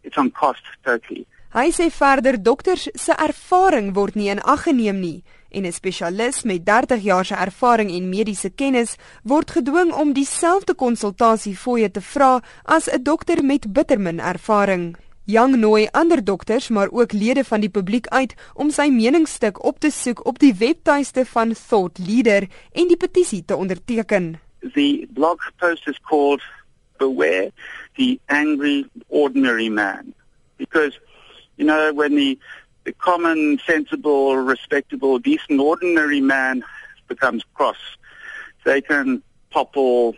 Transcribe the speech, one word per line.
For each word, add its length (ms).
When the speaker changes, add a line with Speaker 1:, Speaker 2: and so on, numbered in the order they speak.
Speaker 1:
It's 160
on 140
cost 300
totally. 420
Speaker 2:
Hy 160
sê 160
verder 540
dokters 500
se 240
ervaring 760
word 240
nie 100
in 160
ag 220
geneem 340
nie 220
en 80
'n 80
spesialis 720
met 220
dertig 360
jaar 220
se 100
ervaring 560
en 180
mediese 420
kennis 460
word 280
gedwing 420
om 200
dieselfde 600
konsultasiefooie 1160
te 100
vra 420
as 240
'n 140
dokter 420
met 280
bitter 280
min 200
ervaring. 760
Young 320
nooi 360
ander 320
dokters, 440
maar 220
ook 220
lede 320
van 160
die 100
publiek 360
uit 280
om 160
sy 200
meningsstuk 720
op 160
te 100
soek 360
op 120
die 160
webtuiste 680
van 300
Thought 300
Leader 500
en 160
die 80
petisie 480
te 120
onderteken. 840
Speaker 1:
The 540
blog 240
post 320
is 100
called 340
Beware 520
the 300
Angry 580
Ordinary 600
Man. 460
Because, 420
you 100
know, 280
when 200
the, 240
the 80
common, 760
sensible, 680
respectable, 840
decent, 420
ordinary 600
man 440
becomes 360
cross, 440
they 160
can 420
topple 680